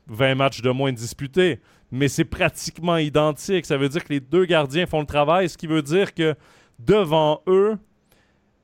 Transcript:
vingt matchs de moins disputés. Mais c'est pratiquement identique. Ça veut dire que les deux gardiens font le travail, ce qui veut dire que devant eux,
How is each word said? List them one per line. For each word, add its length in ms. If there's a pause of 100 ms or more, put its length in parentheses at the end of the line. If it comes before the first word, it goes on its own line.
vingt 280
matchs 260
de 80
moins 220
disputés. 680 (320)
Mais 160
c'est 180
pratiquement 720
identique. 680
Ça 120
veut 120
dire 140
que 100
les 60
deux 260
gardiens 400
font 140
le 80
travail, 420
ce 80
qui 100
veut 140
dire 320
que 220 (420)
devant 720
eux, 300 (880)